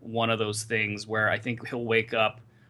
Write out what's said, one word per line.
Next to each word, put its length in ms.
one 300
of 80
those 240
things 440
where 240
I 80
think 300
he'll 160
wake 300
up 260